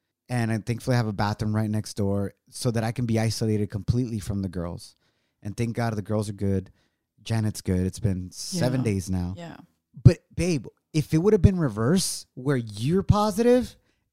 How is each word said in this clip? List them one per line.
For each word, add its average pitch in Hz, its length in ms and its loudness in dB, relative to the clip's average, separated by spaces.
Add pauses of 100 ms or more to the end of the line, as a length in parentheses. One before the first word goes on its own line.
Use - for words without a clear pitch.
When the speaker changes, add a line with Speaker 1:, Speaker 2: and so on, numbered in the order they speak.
(300)
Speaker 1:
and 117 220 -2
I 113 80 0
thankfully 120 360 -2
have 120 120 0
a 107 60 -4
bathroom 104 420 -2
right 110 140 0
next 107 260 -4
door 101 380 -2 (160)
so - 220 -4
that 110 120 -2
I 113 100 -2
can 127 120 -4
be 113 140 2
isolated 110 500 0
completely 113 500 -2
from 101 220 -6
the 95 80 -4
girls. 87 460 -10 (460)
And 104 160 -12
thank 117 180 -2
God 117 200 -2
the 104 60 -6
girls 104 280 -2
are 107 40 -8
good. 98 380 -2 (520)
Janet's 110 380 -2
good. 92 240 0
It's 92 140 -4
been 92 320 -2
seven 131 500 -2
Speaker 2:
Yeah. 120 40 0
Speaker 1:
days 98 240 -2
now. 90 280 -2
Speaker 2:
Yeah. 165 200 -14 (460)
Speaker 1:
But, - 200 10 (100)
babe, 160 340 0 (260)
if 156 200 0
it 156 40 4
would 196 160 4
have 202 80 2
been 190 180 6
reverse, 131 680 0 (100)
where 135 220 -2
you're 120 460 -2
positive 214 720 2 (380)